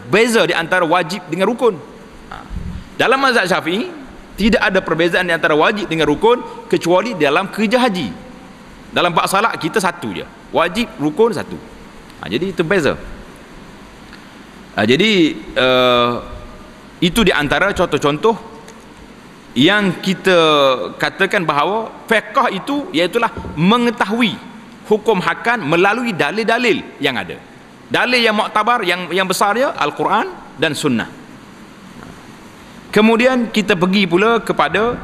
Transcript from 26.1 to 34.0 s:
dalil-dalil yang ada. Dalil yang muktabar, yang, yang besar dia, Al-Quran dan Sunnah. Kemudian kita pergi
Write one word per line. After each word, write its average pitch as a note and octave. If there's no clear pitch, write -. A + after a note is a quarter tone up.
dalil-dalil G3
yang C3
ada. E2
Dalil A#3
yang A3+
muktabar, G#3+
yang, F3+
yang F#3+
besar G3+
dia, C4+
Al-Quran D3+
dan D3+
Sunnah. A#2+
Kemudian A3+
kita G#3
pergi F#3